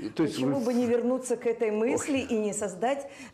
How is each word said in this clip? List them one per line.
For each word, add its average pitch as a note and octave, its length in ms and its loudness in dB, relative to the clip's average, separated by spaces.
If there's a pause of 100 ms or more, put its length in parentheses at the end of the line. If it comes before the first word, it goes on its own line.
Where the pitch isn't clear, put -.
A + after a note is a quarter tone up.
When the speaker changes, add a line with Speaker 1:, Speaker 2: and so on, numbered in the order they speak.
(160)
Speaker 1:
то F3 60 2
есть D3 120 0
Speaker 2:
Почему C3 240 0
Speaker 1:
вы A#3 80 0
Speaker 2:
бы B3 80 2
не A#3+ 120 2
вернуться A#3+ 500 2
к A#3 100 -4
этой A3+ 240 2
мысли A#3 440 0
Speaker 1:
Ой. C4 80 2
Speaker 2:
и A3+ 160 0
не G#3 140 0
создать, A3 540 -2 (260)